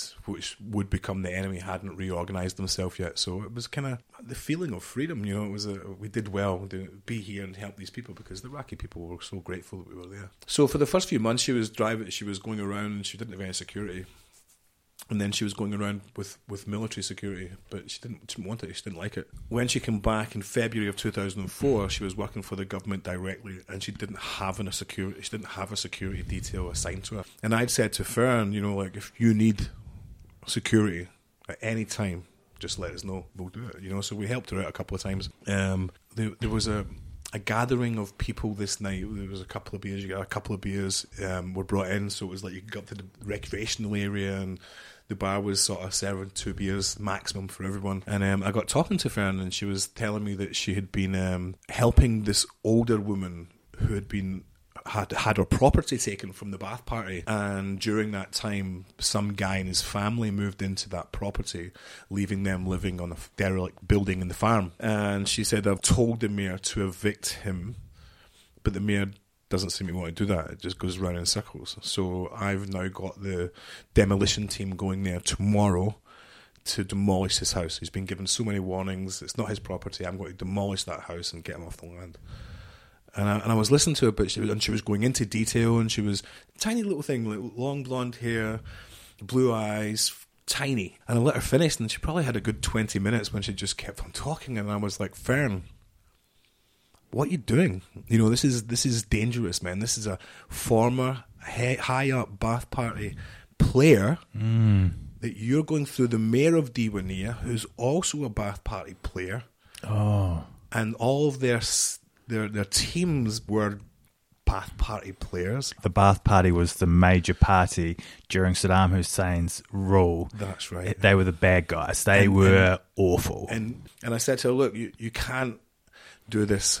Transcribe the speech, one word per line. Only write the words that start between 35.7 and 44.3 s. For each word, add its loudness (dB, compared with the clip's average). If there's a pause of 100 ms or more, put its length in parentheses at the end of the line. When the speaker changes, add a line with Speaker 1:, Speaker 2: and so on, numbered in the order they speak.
Speaker 1:
there, -2
there -2
was 0
a, -2 (460)
a -6
gathering 0
of -6
people -2
this -4
night. -4
There -8
was -10
a -12
couple -12
of -8
beers, -6
you -8
got -6
a -8
couple -4
of -6
beers, -2 (200)
um, -4
were -4
brought 0
in, 0
so -8
it -8
was -10
like -10
you -12
could -16
go -10
up -16
to -14
the -12 (200)
recreational -4
area 0